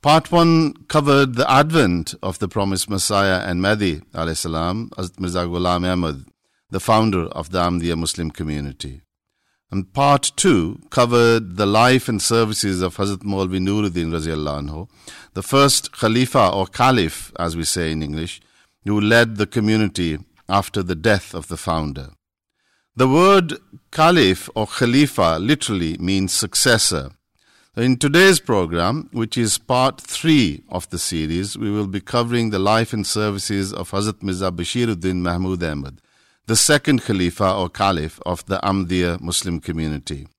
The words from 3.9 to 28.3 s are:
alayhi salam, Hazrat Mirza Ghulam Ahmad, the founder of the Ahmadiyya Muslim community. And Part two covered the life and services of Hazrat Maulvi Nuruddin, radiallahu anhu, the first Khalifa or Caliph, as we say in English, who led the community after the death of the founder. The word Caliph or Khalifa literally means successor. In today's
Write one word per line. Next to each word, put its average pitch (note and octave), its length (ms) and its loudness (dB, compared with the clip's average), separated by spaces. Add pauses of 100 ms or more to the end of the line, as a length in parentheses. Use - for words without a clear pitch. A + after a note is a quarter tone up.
alayhi E2 240 -4
salam, F2 640 -4
Hazrat F#2 220 -10
Mirza F2 240 -2
Ghulam F2 440 0
Ahmad, D#2+ 360 -2 (440)
the F#2+ 120 -6
founder A2 460 2
of E2 240 -10
the F2+ 100 -2
Ahmadiyya E2+ 360 0
Muslim E2 360 -4
community. C#2+ 720 -10 (680)
And G2 220 -6
Part C#3+ 420 2
two G#2+ 460 2 (100)
covered A#2 640 2
the G2+ 120 0
life A#2+ 420 4
and G#2+ 120 -2
services G#2+ 600 0
of F2+ 140 -4
Hazrat G2 220 -4
Maulvi F#2+ 420 -2
Nuruddin, F#2 500 -2
radiallahu D2+ 580 -6
anhu, D#2+ 200 -12 (460)
the G2 100 -6
first - 480 2
Khalifa A#2+ 580 2
or F#2+ 160 -2
Caliph, B2 720 0
as E2+ 180 -4
we E2 60 -4
say D#2+ 300 -2
in D#2 100 -4
English, D#2 380 -8 (440)
who G#2 160 0
led A2+ 360 4
the G#2 100 0
community G#2 720 0 (300)
after G2 340 0
the F2 140 -4
death F#2+ 360 0
of D#2+ 140 -10
the E2+ 100 -10
founder. D2+ 520 -6 (920)
The C3 100 4
word F3 500 4 (320)
Caliph D#3 640 4
or G#2+ 120 -2
Khalifa A#2+ 720 2
literally F#2 600 -2
means F#2+ 340 0
successor. F2+ 760 0 (680)
In B2 220 0
today's E3+ 420 4